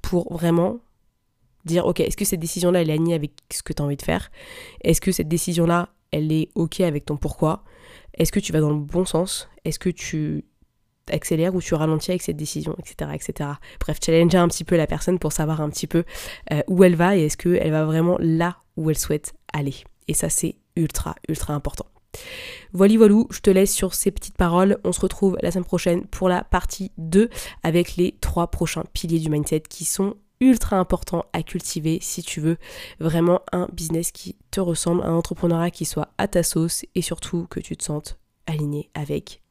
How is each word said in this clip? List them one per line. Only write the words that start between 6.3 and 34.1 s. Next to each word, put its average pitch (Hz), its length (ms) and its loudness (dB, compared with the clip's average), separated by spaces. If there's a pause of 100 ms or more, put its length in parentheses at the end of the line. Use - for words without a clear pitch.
est 156 240 0
ok 165 260 -4
avec 151 260 0
ton 147 100 -4
pourquoi ? 156 480 -2 (480)
Est-ce - 200 0
que 208 60 2
tu 202 140 -4
vas 156 80 4
dans 151 80 4
le 151 120 0
bon 170 260 0
sens ? - 420 -2 (160)
Est-ce 156 140 -4
que - 100 -2
tu 151 560 -4 (680)
accélères 165 440 0
ou 175 80 0
tu - 120 0
ralentis 156 360 0
avec 180 100 0
cette 156 160 -4
décision, 151 420 -6
et 165 80 -14
cetera, - 280 -8
et 147 40 -6
cetera - 420 -8 (200)
Bref, - 240 -2
challenger 165 320 6
un 175 120 6
petit 170 160 -4
peu 180 120 2
la 156 100 4
personne 175 320 -2
pour 151 140 -2
savoir 156 300 -2
un 151 80 -2
petit - 160 -6
peu, 170 180 0 (480)
euh, 147 160 0
où 185 160 6
elle 180 120 8
va 180 200 4
et 165 60 4
est-ce 151 160 0
qu'elle 175 320 2
va 156 160 2
vraiment 165 340 2
là 165 380 0 (180)
où 156 140 0
elle 151 80 0
souhaite - 340 -4 (220)
aller. 139 220 -4 (300)
Et 156 60 -4
ça, 151 160 0
c'est - 280 -2 (200)
ultra, - 380 -2 (160)
ultra 151 240 -4
important. - 320 -8 (880)
Voilà, 196 240 8
voilou, 214 320 8
je - 100 -10
te - 80 4
laisse 196 240 4
sur 185 220 -2
ces - 160 0
petites - 260 -10
paroles. 185 480 4
On 185 80 2
se - 80 -4
retrouve 190 400 2
la 175 100 0
semaine 175 140 -2
prochaine 175 400 0
pour - 240 -2
la 180 160 2
partie - 540 -2
deux 180 320 4 (320)
avec 170 340 2
les 175 240 0
trois - 300 -2
prochains - 420 -4
piliers 165 260 -2
du 160 120 -2
mindset 151 320 0
qui - 240 -10
sont 196 300 -2 (240)
ultra 247 360 4
importants 180 560 0
à 165 100 -4
cultiver 160 600 -4
si - 200 -8
tu - 180 -8
veux 160 180 0 (400)
vraiment 170 420 2 (120)
un 180 200 -2
business 165 380 -4